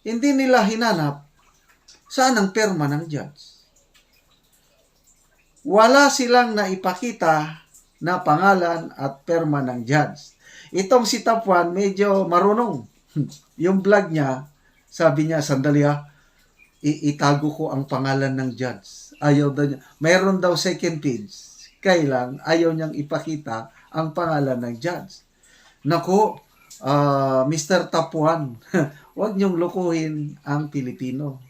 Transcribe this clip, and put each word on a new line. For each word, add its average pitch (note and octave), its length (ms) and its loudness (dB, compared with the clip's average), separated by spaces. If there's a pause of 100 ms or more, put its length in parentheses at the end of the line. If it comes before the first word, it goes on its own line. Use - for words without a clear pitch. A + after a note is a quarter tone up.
Hindi A#3 320 0
nila B3+ 320 4
hinanap G3+ 640 -2 (800)
saan B3+ 320 2
ang G3 160 0
perma F#3+ 320 0
ng D3 160 -4
judge. - 640 -12 (2000)
Wala A#3 400 6
silang A#3+ 480 2
naipakita F#3 1040 -2 (400)
na F3+ 240 -4
pangalan E3+ 720 2
at - 320 -8
perma D#3+ 320 0
ng B2 240 -6
judge. C#3 480 -2 (400)
Itong G#3 320 2
si A3 160 -2
Top A3+ 240 0
One, F3 320 2
medyo G3 480 2
marunong. F#3 640 0 (240)
<laughs> D3+ 80 -4 (480)
Yung F#3+ 160 2
vlog G3 240 4
niya, C#3+ 400 -2 (400)
sabi D#3 400 2
niya, D#3 160 -2
"Sandali C#3+ 400 2
ah, D3 240 -2 (720)
i-, D3 320 -2
itago D3 400 0
ko D#3 160 -8
ang C3+ 160 -6
pangalan C3+ 480 -2
ng C3 240 -6
judge." - 520 -10 (100)
Ayaw D3 320 2
daw C#3+ 160 -2
niya. C#3 160 -6 (160)
Mayroon F#3 400 2
daw F3 160 2
second E3 480 -4
page. A2 320 -6 (480)
Kaya F3 240 2
lang, B2+ 240 -2 (160)
ayaw E3 240 2
niyang D#3+ 240 -6
ipakita C#3+ 800 -8 (160)
ang D#3+ 240 -6
pangalan D3 480 -2
ng A#2+ 160 -8
judge. - 480 -10 (600)
Naku, F3 520 2 (480)
ah, C#3 640 2
Mister E3 400 0
Top D#3+ 240 -2
One, D#3 440 -2 (260)
<laughs> - 340 -16
wag G#3 160 -2
niyong F#3+ 240 0
lokohin E3 880 -4
ang D3 240 -4
Pilipino. C3 800 -8